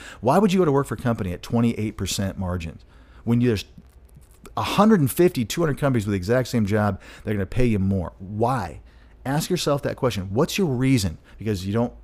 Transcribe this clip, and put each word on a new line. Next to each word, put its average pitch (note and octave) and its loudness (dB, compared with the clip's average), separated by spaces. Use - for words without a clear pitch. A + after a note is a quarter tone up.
Why C3 4
would G3 4
you G3 2
go F3+ 4
to D3 2
work C#3 2
for A#2 -6
a - -12
company G#2+ -2
at F2 -10
twenty-eight A2+ 0
percent G2 -4
margins F2 -6
when A#2+ 2
you, B2 4
there's G#2 -2
a - -4
hundred G#3 4
and C3 2
fifty, F3 2
two A2 -6
hundred D3+ 0
companies B2 0
with G#2+ -2
the G2 0
exact A#2 0
same A2 0
job G#2 0
that G#2 -6
are - 0
gonna G2 -2
pay B2+ 2
you A2 2
more? F#2+ -2
Why? G#2 -4
Ask C#3 -2
yourself D#3 -2
that A2+ -4
question. G2 -2
What's B2 0
your G3 0
reason? B2 2
Because G2+ -4
you G2+ -4
don't A#2 0